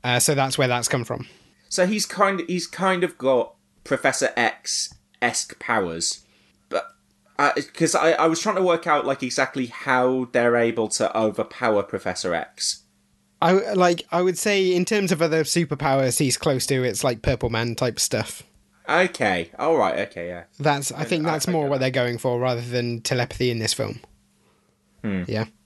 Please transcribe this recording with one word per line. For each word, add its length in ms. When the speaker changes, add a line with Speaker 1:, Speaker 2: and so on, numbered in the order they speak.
Speaker 1:
Uh, 160
so 160
that's 240
where 100
that's 200
come 160
from. 240
Speaker 2:
So 180
he's 200
kind, 420
he's 180
kind 380
of 140
got 360
Professor 520
X-esque 1200
powers, 680
but, 240
uh, 140
'cause 200
I, 180
I 160
was 120
trying 160
to 60
work 240
out, 200
like, 160
exactly 440
how 680
they're 240
able 320
to 280
overpower 680
Professor 520
X. 460
Speaker 1:
I, 100
like, 360
I 120
would 160
say 360
in 120
terms 260
of 80
other 240
superpowers 720
he's 200
close 280
to, 160
it's, 220
like, 160
Purple 300
Man 240
type 260
stuff. 420
Speaker 2:
Okay, 680
all 180
right, 320
okay, 200
yeah. 160
Speaker 1:
That's, 340
I 80
Speaker 2:
Then 80
Speaker 1:
think 180
Speaker 2:
I, 60
Speaker 1:
that's 160
Speaker 2:
I 40
Speaker 1:
more 120
Speaker 2:
get 60
Speaker 1:
what 100
Speaker 2:
that. 120
Speaker 1:
they're 120
going 140
for 200
rather 240
than 400
telepathy 480
in 80
this 160
film. 260
Speaker 2:
Hmm. 240
Speaker 1:
Yeah. 200